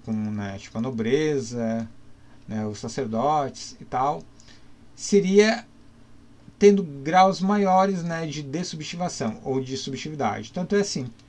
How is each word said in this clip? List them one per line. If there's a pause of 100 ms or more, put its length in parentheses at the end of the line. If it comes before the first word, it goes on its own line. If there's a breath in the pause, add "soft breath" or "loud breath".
com,
né,
tipo,
a
nobreza, (640 soft breath)
né,
os
sacerdotes
e
tal, (720 loud breath)
seria (920)
tendo
graus
maiores,
né,
de
dessubjetivação
ou
de
subjetividade.
Tanto
é
assim, (200)